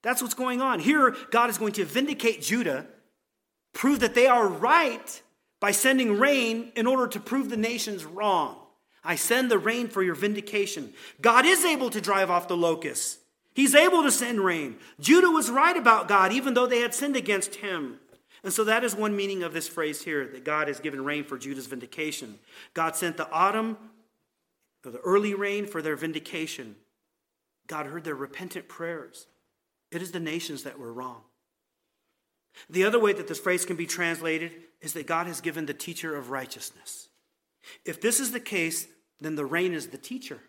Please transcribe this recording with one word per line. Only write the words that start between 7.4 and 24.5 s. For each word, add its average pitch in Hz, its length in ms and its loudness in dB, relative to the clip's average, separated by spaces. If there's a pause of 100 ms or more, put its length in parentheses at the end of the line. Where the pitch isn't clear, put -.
the 226 80 -4
nations 220 480 -4
wrong. 170 540 0 (440)
"I 170 120 -2
send 240 360 2
the 214 80 4
rain 226 300 -2
for 196 140 -2
your 175 120 0
vindication." 202 800 -4 (280)
God 240 260 8
is 359 180 6
able 262 260 2
to 220 100 -4
drive 190 300 2
off 175 180 0
the 180 80 0
locusts. 165 640 -2 (360)
He's 269 200 4
able 339 280 8
to 277 80 4
send 240 300 0
rain. 160 380 0 (200)
Judah 339 320 8
was 302 180 2
right 302 280 4
about 220 320 4
God, 190 240 6
even 262 220 0
though 247 120 4
they 240 140 2
had 240 120 -2
sinned 277 240 -2
against 202 400 -2
him. 160 440 -8 (420)
And 185 100 -6
so 220 120 0
that 226 200 2
is 208 100 -2
one 208 220 -2
meaning 196 260 -2
of 165 120 -6
this 160 140 -6
phrase 151 340 -4
here, 143 240 -4
that 131 180 -16
God 151 240 -2
has 143 120 -6
given 139 240 -8
rain 147 200 -4
for 139 140 -10
Judah's 135 280 -10
vindication. 127 720 -10 (360)
God 165 220 -2
sent 170 200 -4
the 165 140 -8
autumn, 208 480 0 (1040)